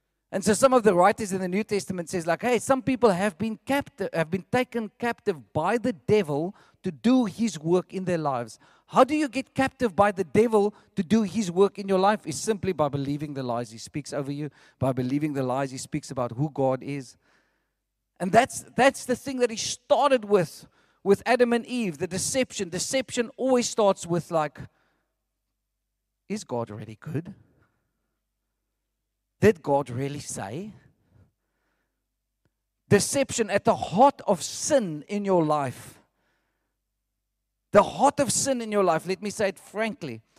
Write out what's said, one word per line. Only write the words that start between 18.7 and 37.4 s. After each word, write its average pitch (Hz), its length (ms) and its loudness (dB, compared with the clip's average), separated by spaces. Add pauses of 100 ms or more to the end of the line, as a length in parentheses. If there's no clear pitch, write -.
that's 269 300 2
the 247 100 -2
thing 269 220 -8
that 240 140 2
he 220 60 -8
started 262 680 2
with, 202 420 0 (360)
with 196 220 4
Adam 240 280 4
and 233 120 -2
Eve, 220 320 -4
the 170 100 -6
deception. 190 600 -4
Deception 233 680 -4
always 247 320 2
starts 196 380 0
with, 170 240 -4
like, 151 280 -2 (1700)
"Is 208 160 -8
God 117 280 -6
really 107 280 -14
good? 165 360 -10 (2000)
Did 196 200 4
God 143 280 0
really 139 320 -6
say?" 135 500 -10 (2250)
Deception 220 600 0
at 202 160 0
the 208 100 4
heart 226 500 4
of 202 160 2
sin 190 680 -2
in 202 160 -6
your 180 180 4
life. 147 560 -4 (1700)